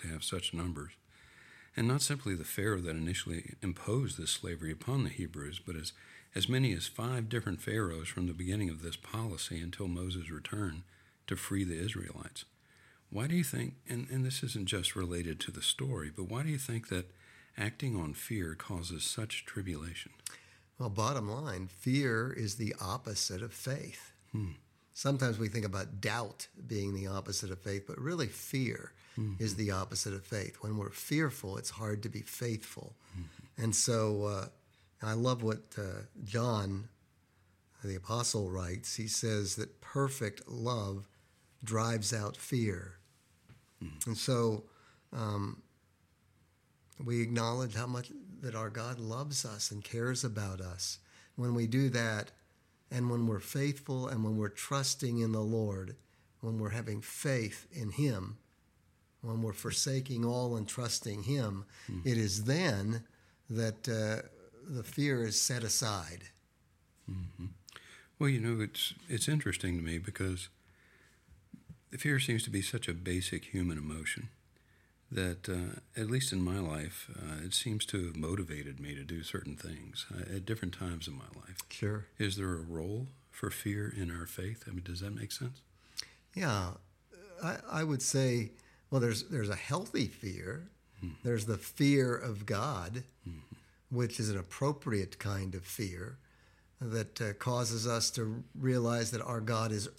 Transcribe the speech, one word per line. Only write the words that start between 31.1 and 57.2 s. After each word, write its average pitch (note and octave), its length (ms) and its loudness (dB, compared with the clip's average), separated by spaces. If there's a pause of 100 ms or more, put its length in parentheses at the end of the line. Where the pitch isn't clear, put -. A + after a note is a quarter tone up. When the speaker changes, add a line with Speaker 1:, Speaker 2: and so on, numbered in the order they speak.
Speaker 2:
it's - 120 -4
hard G#2 340 -2
to A2 40 -4
be G#2 120 -4
faithful. - 720 -4 (180)
Speaker 1:
Mm-hmm. F2+ 520 -6
Speaker 2:
And A2+ 100 4
so, G#2+ 500 6
uh, G2+ 220 0 (560)
I A2 120 0
love A#2+ 280 4
what, A2 200 2 (140)
uh, G2+ 260 -4 (220)
John, G#2 640 2 (920)
the G2 140 -4
apostle, G#2+ 540 2
writes. F#2 440 -2
He A2 140 -2
says G#2+ 480 2
that - 240 -6
perfect C3+ 680 -2
love A2+ 600 0 (560)
drives A2 500 2
out G#2 220 -2
fear. G2+ 600 0 (840)
Speaker 1:
Mm. D2+ 240 -6
Speaker 2:
And A2+ 100 -2
so, A#2 460 4 (500)
um, G#2+ 480 -2 (1400)
we A#2+ 160 2
acknowledge A#2 540 2
how A#2+ 140 0
much B2 240 -4 (300)
that A#2+ 120 -4
our A2 160 -2
God A#2 300 -4
loves B2+ 440 -2
us G#2+ 280 -2
and G2+ 100 -6
cares B2 400 0
about G2+ 380 -2
us. F2+ 380 -4 (360)
When A#2+ 200 2
we A#2 120 4
do C3 240 6
that, A2 400 2 (640)
and B2 180 2
when A#2+ 160 4
we're G#2 140 4
faithful, C3+ 640 0
and A2+ 160 0
when A2 140 4
we're G#2+ 140 4
trusting C3 680 0
in A2+ 140 4
the G#2+ 80 4
Lord, G#2+ 560 2 (460)
when A2+ 160 0
we're G#2+ 120 0
having A2 300 -2
faith A#2 720 0